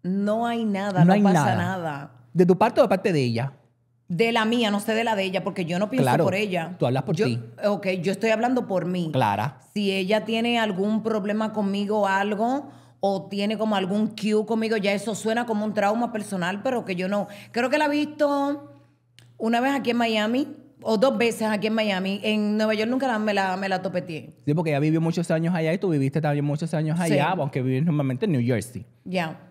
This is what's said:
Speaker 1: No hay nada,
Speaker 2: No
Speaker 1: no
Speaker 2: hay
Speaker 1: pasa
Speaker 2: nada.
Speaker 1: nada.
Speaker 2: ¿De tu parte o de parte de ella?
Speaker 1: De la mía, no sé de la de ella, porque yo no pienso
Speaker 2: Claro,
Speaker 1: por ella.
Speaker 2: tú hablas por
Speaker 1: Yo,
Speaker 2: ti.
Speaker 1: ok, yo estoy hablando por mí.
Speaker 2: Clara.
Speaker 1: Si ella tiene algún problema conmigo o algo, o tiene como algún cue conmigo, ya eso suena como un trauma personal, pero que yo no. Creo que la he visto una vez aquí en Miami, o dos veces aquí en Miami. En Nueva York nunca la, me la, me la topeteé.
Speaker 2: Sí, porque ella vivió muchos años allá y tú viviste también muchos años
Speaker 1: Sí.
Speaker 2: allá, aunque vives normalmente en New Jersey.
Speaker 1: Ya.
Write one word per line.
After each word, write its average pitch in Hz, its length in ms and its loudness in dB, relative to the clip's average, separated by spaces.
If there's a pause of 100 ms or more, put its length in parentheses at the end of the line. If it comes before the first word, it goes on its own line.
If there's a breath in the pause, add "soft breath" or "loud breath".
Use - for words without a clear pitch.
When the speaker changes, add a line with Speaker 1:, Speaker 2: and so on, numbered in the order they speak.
Speaker 1:
No 202 440 0
hay 233 200 -2
nada, 196 340 0
Speaker 2:
No 170 60 10
Speaker 1:
no 185 80 8
Speaker 2:
hay 208 80 4
Speaker 1:
pasa 156 320 4
Speaker 2:
nada. - 20 0
Speaker 1:
nada. 147 560 -4 (220)
Speaker 2:
¿De 175 100 6
tu 180 140 6
parte 240 220 2
o 269 40 8
de 220 40 2
parte 190 240 0
de 147 100 2
ella? 123 300 -2 (560)
Speaker 1:
De 220 240 0
la 226 120 2
mía, 226 280 2
no 202 80 0
sé 220 140 -2
de 226 100 0
la 226 100 0
de 196 80 0
ella, 190 220 -2
porque 185 220 -4
yo 175 120 -2
no 208 100 0
pienso 254 160 0
Speaker 2:
Claro, 139 200 4
Speaker 1:
por 185 100 2
ella. 180 460 -2
Speaker 2:
tú 143 60 2
hablas 127 180 0
por 185 100 -2
Speaker 1:
Yo, 175 120 0
Speaker 2:
ti. 120 140 -2 (240)
Speaker 1:
ok, 202 220 0 (160)
yo 180 80 0
estoy 202 200 0
hablando 247 360 0
por 180 180 -2
mí. 180 280 -2
Speaker 2:
Clara. 113 480 0 (120)
Speaker 1:
Si 196 200 0
ella 190 320 0
tiene 233 340 0
algún 214 460 0
problema 214 480 -2
conmigo 208 480 -2
o 196 80 2
algo, 208 640 0 (280 loud breath)
o 196 300 -2
tiene 208 280 -2
como 214 200 0
algún 202 320 0
cue 214 380 0
conmigo, 220 320 0
ya 196 160 0
eso 202 200 -4
suena 226 320 -2
como 214 180 -2
un 214 100 -4
trauma 220 380 0
personal, 196 500 -4
pero 254 220 -2
que 185 120 -4
yo 180 120 -2
no. 202 200 -2 (240 loud breath)
Creo 240 180 0
que 294 80 2
la 311 60 4
he 294 60 2
visto 294 840 -2 (680)
una 233 220 0
vez 277 140 0
aquí 233 160 -2
en 233 80 0
Miami, 226 500 0 (340)
o 220 140 0
dos 233 200 4
veces 226 320 0
aquí 214 200 0
en 220 60 0
Miami. 196 500 0
En 214 320 0
Nueva 220 180 2
York 220 160 0
nunca 262 160 0
la, 233 140 0
me 214 120 0
la, 196 260 0
me 196 100 -4
la 185 120 0
topeteé. 180 540 -6 (100)
Speaker 2:
Sí, 147 100 0
porque 165 160 0
ella 139 100 2
vivió 156 200 2
muchos 165 300 0
años 165 240 0
allá 160 180 0
y 190 60 0
tú 190 120 0
viviste 139 300 0
también 147 240 0
muchos 147 300 -2
años 156 240 0
Speaker 1:
Sí. 175 140 0
Speaker 2:
allá, 143 180 4
aunque 147 320 -2
vives 131 220 0
normalmente 147 400 0
en 202 80 2
New 123 120 2
Jersey. 117 400 -2 (200)
Speaker 1:
Ya. 175 340 -4 (120)